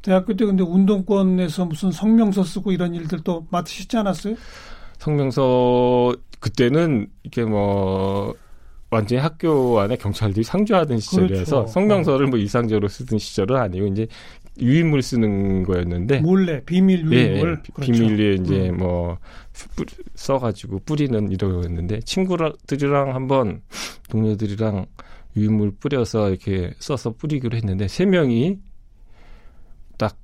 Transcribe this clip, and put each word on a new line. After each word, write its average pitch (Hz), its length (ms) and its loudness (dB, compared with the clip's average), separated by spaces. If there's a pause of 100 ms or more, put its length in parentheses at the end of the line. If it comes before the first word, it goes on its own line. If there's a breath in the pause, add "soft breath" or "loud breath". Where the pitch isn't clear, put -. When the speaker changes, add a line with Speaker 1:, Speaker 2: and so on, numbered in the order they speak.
Speaker 1:
대학교 185 360 0
때 214 80 2
근데 190 180 2
운동권에서 185 1000 2
무슨 170 260 -2
성명서 202 540 4
쓰고 190 260 -4
이런 175 220 0
일들 170 320 -6
또 165 240 -4
맡으시지 180 480 -4
않았어요? 202 380 -2 (640 loud breath)
Speaker 2:
성명서, 123 1160 2 (240)
그때는 127 680 2 (160)
이게 - 200 -4
뭐, 101 920 0 (560 soft breath)
완전히 113 320 0
학교 143 580 2
안에 104 180 0
경찰들이 101 460 -2
상주하던 175 560 0
시절이어서 185 560 0
Speaker 1:
그렇죠. 120 180 2
Speaker 2:
성명서를 175 540 2
Speaker 1:
어. - 20 0
Speaker 2:
뭐, 123 100 0
일상적으로 107 480 0
쓰던 113 320 -4
시절은 107 380 -2
아니고, 101 300 -2
이제 104 200 -2 (520 loud breath)
유인물 147 420 4
쓰는 98 640 0
거였는데. 90 560 0
Speaker 1:
몰래 175 440 2
비밀 180 480 2
Speaker 2:
예, 120 60 6
예. 127 40 6 (100)
Speaker 1:
유인물? 151 320 0
Speaker 2:
비-, - 80 -16
Speaker 1:
그렇죠. 135 200 -4
Speaker 2:
비밀리에 107 440 4
이제 92 340 0
Speaker 1:
음. 90 80 -2
Speaker 2:
뭐, 87 400 -2 (580 loud breath)
뿌-, - 100 -4 (300)
써가지고 123 720 -4
뿌리는 131 460 0
이러고 92 320 -2
있는데, 87 380 -4
친구들이랑 143 1120 -2
한번, 131 460 0 (480 loud breath)
동료들이랑 107 760 -2 (500 loud breath)
유인물 107 440 2
뿌려서 113 500 0
이렇게 92 500 -2
써서 - 320 -4
뿌리기로 127 460 -4
했는데, 101 300 -2
세 170 180 0
명이 170 540 2 (1400 soft breath)
딱 107 260 -2